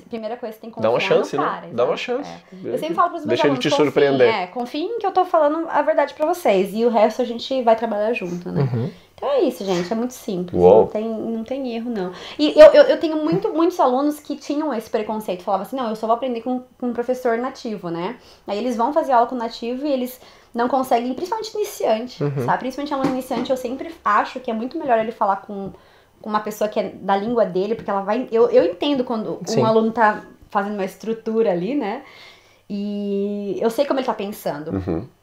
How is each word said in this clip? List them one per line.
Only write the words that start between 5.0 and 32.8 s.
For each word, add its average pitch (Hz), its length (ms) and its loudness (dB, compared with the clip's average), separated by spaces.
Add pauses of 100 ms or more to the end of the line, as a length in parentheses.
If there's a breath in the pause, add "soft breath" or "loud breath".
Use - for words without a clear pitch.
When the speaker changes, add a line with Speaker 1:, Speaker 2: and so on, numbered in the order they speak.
Speaker 1:
eu 381 60 2
tô 370 140 2
falando 320 440 2
a - 140 2
verdade 294 320 2
pra 302 100 0
vocês, 214 480 2
e 226 120 0
o 240 40 6
resto 220 320 4
a 247 40 2
gente 240 360 -4
vai 226 140 6
trabalhar 220 380 -2
junto", 175 380 -6
né? 147 220 2
Speaker 3:
Uhum. 123 180 -2 (220 loud breath)
Speaker 1:
Então - 160 -6
é 554 120 4
isso, 247 240 0
gente, 175 260 0
é 226 40 0
muito 240 180 -4
simples, 180 460 -4
Speaker 2:
Uou. 190 240 10
Speaker 1:
não - 40 2
tem, 214 200 -6
não 226 360 -6
tem 254 320 -6
erro, 226 160 -6
não. 185 200 -4 (280 loud breath)
E 294 200 2
eu, 311 80 12
eu, 294 180 10
eu 302 140 2
tenho 320 180 -2
muito, 339 360 0
muitos 339 260 2
alunos 285 400 2
que - 180 -8
tinham 302 360 -4
esse 220 160 -6
preconceito, 214 540 -4
falavam 196 240 -2
assim, - 80 -10
"Não, 262 140 -2
eu 214 60 -4
só 220 120 -6
vou 226 80 4
aprender 233 260 -4
com, 254 220 -4 (160)
com 247 80 -4
um 240 60 -2
professor 240 440 -2
nativo", 220 540 -8
né? 175 240 -6 (320 soft breath)
Aí 202 100 -4
eles 240 180 -2
vão 233 160 0
fazer 294 200 0
aula 240 160 6
com 262 80 -8
nativo 240 500 -6
e 302 60 0
eles 247 280 -4 (360 soft breath)
não 240 120 0
conseguem, 254 460 2
principalmente 427 400 -6
iniciante, 247 680 -2
Speaker 3:
Uhum. 143 220 -2
Speaker 1:
sabe? 180 140 0
Principalmente 262 340 -6
aluno 269 180 0
iniciante, 254 400 -4
eu 254 60 2
sempre 262 360 -8 (100)
acho 214 360 0
que 254 100 -6
é 226 40 -2
muito 247 260 -4
melhor 269 180 2
ele 220 140 -2
falar 202 300 0
com, 196 300 -8 (500 soft breath)
com - 80 -12
uma 214 100 0
pessoa 208 280 -4
que 214 120 -2
é 196 160 -4
da 196 200 0
língua 220 300 2
dele, 190 300 -2
porque 220 160 -10
ela 196 100 0
vai, 220 300 -2
eu, 226 180 4
eu 254 160 6
entendo 285 380 -2
quando 220 420 -6
Speaker 3:
Sim. 214 160 0
Speaker 1:
um 220 40 4
aluno 220 260 4
tá 214 320 2 (260)
fazendo 202 240 -2
uma 196 120 -4
estrutura 220 640 -2
ali, 180 240 -2
né? 240 260 -4 (680 loud breath)
E 202 920 -4